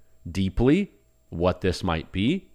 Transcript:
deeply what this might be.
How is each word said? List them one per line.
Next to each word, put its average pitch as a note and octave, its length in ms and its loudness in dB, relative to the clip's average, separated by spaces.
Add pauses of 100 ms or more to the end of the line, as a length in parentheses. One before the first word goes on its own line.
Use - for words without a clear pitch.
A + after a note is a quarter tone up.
(300)
deeply A#2 600 2 (380)
what F2 320 0
this F#2 220 -2
might E2 280 -4
be. C3 440 -2